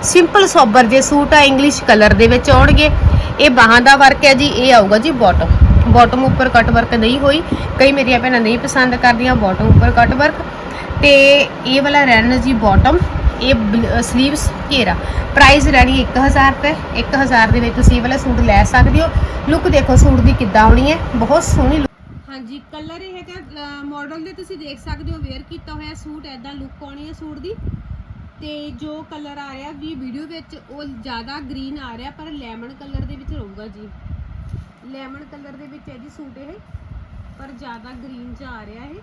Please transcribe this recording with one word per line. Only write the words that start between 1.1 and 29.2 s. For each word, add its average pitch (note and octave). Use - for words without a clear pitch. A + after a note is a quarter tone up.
ਆ, D4+
ਇੰਗਲਿਸ਼ C#4
ਕਲਰ G#3+
ਦੇ G#3+
ਵਿੱਚ B3
ਆਉਣਗੇ। C4
ਇਹ C#4+
ਬਾਹਾਂ A#3+
ਦਾ C4+
ਵਰਕ C#4
ਹੈ C#4
ਜੀ, C#4
ਇਹ B3+
ਆਊਗਾ G#3
ਜੀ C#4+
ਬਾਟਮ। A3+
ਬਾਟਮ A#3+
ਉੱਪਰ C4
ਕੱਟ A#3
ਵਰਕ A#3
ਨਹੀਂ A#3
ਹੋਈ, C#4+
ਕਈ C4+
ਮੇਰੀਆਂ B3+
ਭੈਣਾਂ B3+
ਨਹੀਂ A3+
ਪਸੰਦ B3+
ਕਰਦੀਆਂ B3
ਬਾਟਮ F#3+
ਉੱਪਰ A3+
ਕੱਟ A#3
ਵਰਕ। D4
ਤੇ C#4
ਇਹ C4
ਵਾਲਾ C#4+
ਰਹਿਣਾ A#3+
ਜੀ B3+
ਬਾਟਮ, G#3+
ਇਹ C4
ਬਲ-, A#3
ਅ, -
ਸਲੀਵਸ C4+
ਘੇਰਾ। G#3+
ਪ੍ਰਾਈਸ C#4
ਰਹਿਣੀ C4
ਇੱਕ -
ਹਜ਼ਾਰ C4+
ਰੁਪਏ। D4
ਇੱਕ A#3
ਹਜ਼ਾਰ B3
ਦੇ A#3+
ਵਿੱਚ A#3
ਤੁਸੀਂ B3
ਇਹ A#3+
ਵਾਲਾ B3+
ਸੂਟ B3
ਲੈ G#3
ਸਕਦੇ B3+
ਹੋ। E4
ਲੁੱਕ D#4+
ਦੇਖੋ C#4
ਸੂਟ B3+
ਦੀ A#3+
ਕਿੱਦਾਂ G#3+
ਆਉਣੀ A#3+
ਹੈ, E4
ਬਹੁਤ B3
ਸੋਹਣੀ D4+
ਲੁੱਕ। C#4
ਹਾਂਜੀ, C4
ਕਲਰ D#4+
ਇਹ F#4+
ਹੈਗਾ, F4+
ਅ, C#4+
ਮਾਡਲ D4
ਦੇ F#4
ਤੁਸੀਂ F#4
ਦੇਖ C#4
ਸਕਦੇ D4+
ਹੋ, D#4+
ਵੇਅਰ C4+
ਕੀਤਾ D#4+
ਹੋਇਆ D4+
ਸੂਟ, D4+
ਏਦਾਂ C4+
ਲੁੱਕ C4+
ਆਉਣੀ C#4+
ਹੈ D#4+
ਸੂਟ D4+
ਦੀ। F#4
ਤੇ D4
ਜੋ D4+
ਕਲਰ D4